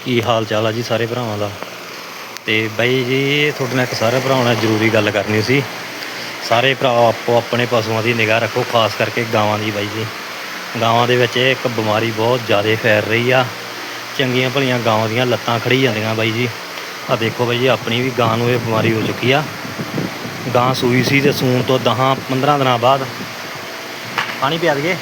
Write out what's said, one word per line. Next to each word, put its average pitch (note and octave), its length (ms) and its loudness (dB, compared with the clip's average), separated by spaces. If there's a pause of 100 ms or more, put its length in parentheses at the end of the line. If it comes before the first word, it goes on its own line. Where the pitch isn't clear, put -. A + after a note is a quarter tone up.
ਕੀ A#2+ 200 0
ਹਾਲ A2+ 220 2
ਚਾਲ A2 220 0
ਆ A2 40 0
ਜੀ A2+ 120 -4
ਸਾਰੇ A#2 220 -2
ਭਰਾਵਾਂ A#2 320 -4
ਦਾ? G#2 120 -4 (960)
ਤੇ A2 120 2 (200)
ਬਾਈ B2+ 260 2
ਜੀ, C#3 480 0
ਤੁਹਾਡੇ C3 240 -4
ਨਾਲ B2+ 80 2
ਇੱਕ B2 100 -2
ਸਾਰੇ A#2+ 260 2
ਭਰਾਵਾਂ C3 260 2
ਨਾਲ A#2+ 100 4
ਜ਼ਰੂਰੀ A2 340 2
ਗੱਲ G#2+ 220 4
ਕਰਨੀ G#2+ 300 0
ਸੀ। B2+ 200 2 (880)
ਸਾਰੇ B2 240 4
ਭਰਾ B2+ 160 0 (180)
ਆਪੋ A#2 300 2
ਆਪਣੇ A#2 280 0
ਪਸ਼ੂਆਂ A2 380 0
ਦੀ A#2+ 100 2
ਨਿਗਾਹ A2 280 2
ਰੱਖੋ, A#2 300 -2
ਖਾਸ A2 240 2
ਕਰਕੇ A2+ 380 -2
ਗਾਵਾਂ G#2+ 260 2
ਦੀ G#2+ 120 -2
ਬਾਈ G#2 240 -4
ਜੀ। A2 100 -4 (760)
ਗਾਵਾਂ A#2 260 4
ਦੇ B2 80 4
ਵਿੱਚ B2 220 2
ਇਹ C3 140 4
ਇੱਕ B2+ 180 0
ਬਿਮਾਰੀ A2 420 0
ਬਹੁਤ A#2 340 0
ਜ਼ਿਆਦਾ G#2+ 380 2
ਫੈਲ G#2+ 200 4
ਰਹੀ A#2 280 2
ਆ। B2+ 120 4 (760)
ਚੰਗੀਆਂ B2+ 320 2
ਭਲੀਆਂ B2+ 300 0
ਗਾਵਾਂ A2+ 300 2
ਦੀਆਂ A#2+ 160 0
ਲੱਤਾਂ A#2 340 0
ਖੜੀ B2 220 2
ਜਾਂਦੀਆਂ A2 340 0
ਬਾਈ A2 160 0
ਜੀ। A#2 160 -2 (640)
ਆਹ C3 80 0
ਦੇਖੋ A2+ 280 0
ਬਾਈ A#2+ 120 0
ਜੀ, B2+ 100 2
ਆਪਣੀ A#2 340 0
ਵੀ C3 160 0
ਗਾਂ A2+ 200 2
ਨੂੰ A#2+ 120 2
ਇਹ B2 100 2
ਬਿਮਾਰੀ A2 340 0
ਹੋ A2 80 0
ਚੁੱਕੀ - 300 0
ਆ। D3 120 2 (1120)
ਗਾਂ B2+ 200 2
ਸੂਈ B2+ 280 2
ਸੀ C#3 180 2
ਤੇ C#3 120 4
ਸੂਣ B2+ 300 2
ਤੋਂ B2+ 180 2
ਦਸਾਂ C3 340 2 (140)
ਪੰਦਰਾਂ C3+ 300 2
ਦਿਨਾਂ B2+ 200 2
ਬਾਅਦ C3+ 260 4 (1400)
ਪਾਣੀ D3 160 0
ਪਿਆ D#3+ 180 2
ਦਈਏ D#3+ 260 -2